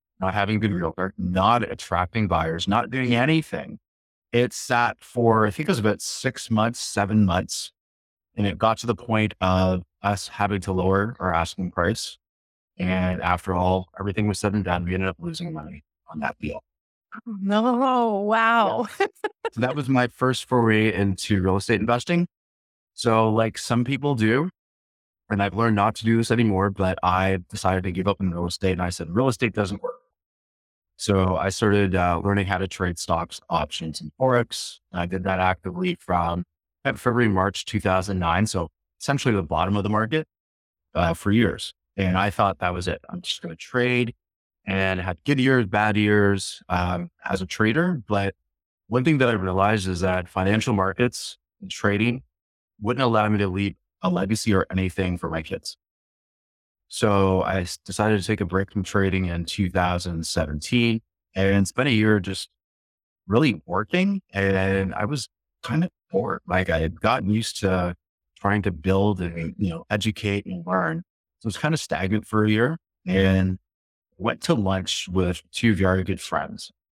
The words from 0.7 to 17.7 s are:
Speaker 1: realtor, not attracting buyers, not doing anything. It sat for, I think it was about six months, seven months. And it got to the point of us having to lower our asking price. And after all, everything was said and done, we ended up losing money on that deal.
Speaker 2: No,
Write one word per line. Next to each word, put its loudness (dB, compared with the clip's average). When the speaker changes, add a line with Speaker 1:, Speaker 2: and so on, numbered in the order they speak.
Speaker 1:
realtor, -4
not 2
attracting -2
buyers, -2
not 0
doing 0
anything. 0
It 2
sat 0
for, 2
I 2
think -6
it 2
was 0
about 0
six -6
months, 0
seven 0
months. -2
And 0
it -4
got 2
to -10
the 0
point 0
of 2
us -2
having -2
to -4
lower 0
our -2
asking -2
price. -2
And -2
after -2
all, 0
everything -2
was -2
said 0
and 0
done, -2
we -2
ended 0
up -6
losing -8
money -14
on -10
that -6
deal. -8
Speaker 2:
No, 0